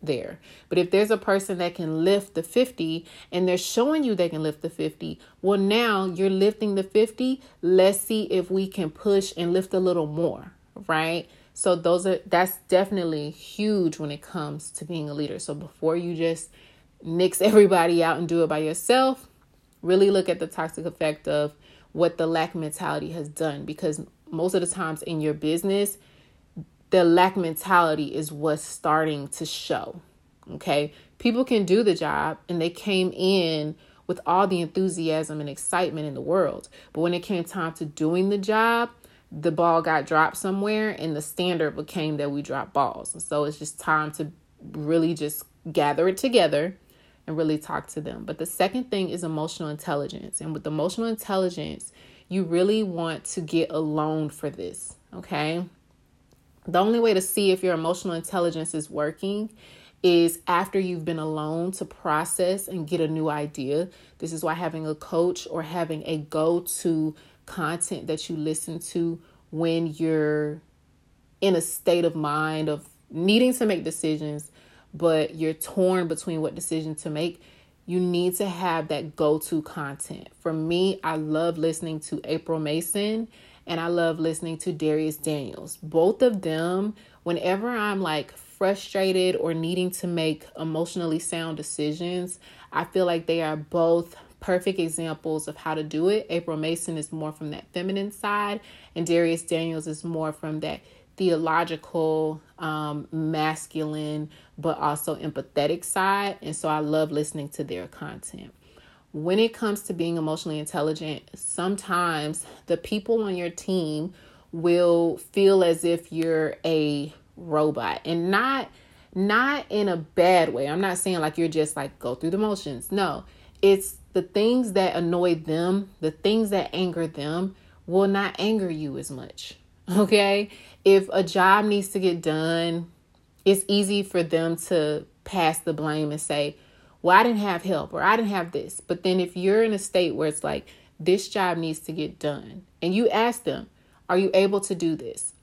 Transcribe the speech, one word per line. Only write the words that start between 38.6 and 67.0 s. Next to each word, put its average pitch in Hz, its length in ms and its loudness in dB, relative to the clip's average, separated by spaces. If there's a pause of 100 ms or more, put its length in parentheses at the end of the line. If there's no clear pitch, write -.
the 160 180 0
ball 165 320 4
got 156 240 2
dropped 156 300 4
somewhere, 208 540 -2
and 156 260 -4
the 147 40 -4
standard 170 540 -2
became 156 440 -4
that 143 120 -2
we 143 120 -4
drop 135 300 -6
balls. 131 400 0
And - 80 -12
so 147 220 -2
it's 151 160 -4
just - 220 -12
time 151 320 0
to 156 180 -6 (420)
really 160 420 2
just 151 280 -6 (280)
gather 151 360 2
it 190 100 2
together 180 640 2 (480)
and 160 100 -4
really 156 220 0
talk 151 300 -8
to - 120 -10
them. - 240 -10
But 147 140 -10
the 160 80 -4
second 196 420 -2
thing 190 220 -2
is 175 140 -6
emotional 160 440 -4
intelligence. - 720 -6
And 156 140 -8
with - 100 -8
emotional 165 440 -2
intelligence, 185 840 -4 (360)
you 185 160 -2
really 190 400 2
want 165 400 -6
to - 160 -8
get 165 300 0
a 156 100 -2
loan 156 500 -2
for - 180 -8
this, - 460 -10 (180)
okay? 165 520 -4 (1040)
The 175 100 2
only 226 220 4
way 226 120 6
to 185 80 4
see 190 300 2
if 185 140 2
your 180 100 2
emotional 170 400 -2
intelligence 165 600 -2
is 151 140 -6
working 196 640 -4 (520)
is 170 420 6
after 185 320 0
you've 180 260 -2
been 165 140 -4
alone 156 540 -4
to - 120 -8
process 180 840 -2
and 175 180 -6
get 170 140 -2
a 156 80 2
new 156 200 -2
idea. 151 600 -2 (300)
This 160 140 -6
is 160 120 -6
why 160 100 0
having 160 320 -6
a 156 80 -2
coach 175 560 -2
or 160 120 -6
having 160 440 -4
a 160 120 -2
go-to 160 1000 0 (300)